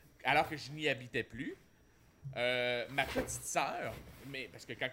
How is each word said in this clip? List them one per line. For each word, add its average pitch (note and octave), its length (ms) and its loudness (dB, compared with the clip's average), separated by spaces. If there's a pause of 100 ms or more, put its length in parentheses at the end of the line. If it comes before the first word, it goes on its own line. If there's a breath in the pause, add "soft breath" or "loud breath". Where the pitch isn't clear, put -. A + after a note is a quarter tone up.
(240)
alors D3 240 6
que D#3 80 -6
je B2 160 -10
n'y D3+ 160 0
habitais B2 340 0
plus, B3 320 -6 (840)
euh, B2 540 2
ma C#3 140 2
petite - 400 -2
sœur, C#3+ 480 0 (360)
mais C3 220 -6
parce A#2+ 140 -16
que - 80 -8
quand B2+ 200 -2